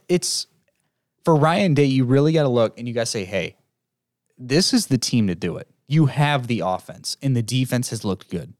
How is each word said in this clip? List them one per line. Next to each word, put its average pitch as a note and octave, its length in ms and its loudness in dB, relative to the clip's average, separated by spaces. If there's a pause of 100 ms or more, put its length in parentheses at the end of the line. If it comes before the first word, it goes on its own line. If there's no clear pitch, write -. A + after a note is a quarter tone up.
it's, - 380 -2 (760)
for E3 120 4
Ryan D#3 400 2
Day, C#3+ 100 4
you C3+ 180 2
really C#3 300 4
gotta D3+ 160 2
look A#2 280 2
and A#2 120 -10
you A#2 40 -6
gotta A#2 120 -2
say, A2 180 -4
"Hey, F2+ 320 -6 (800)
this C3+ 360 0
is A#3 140 2
the B2+ 100 2
team A2 300 0
to F2 80 -2
do E2 220 -6
it." - 100 -14 (200)
You D#3 200 4
have C#3+ 400 0
the A2+ 140 -2
offense, - 600 -6
and C3+ 140 0
the A#2 60 0
defense B2 480 -2
has A2+ 160 -8
looked F#2+ 240 -6
good. E2+ 300 -10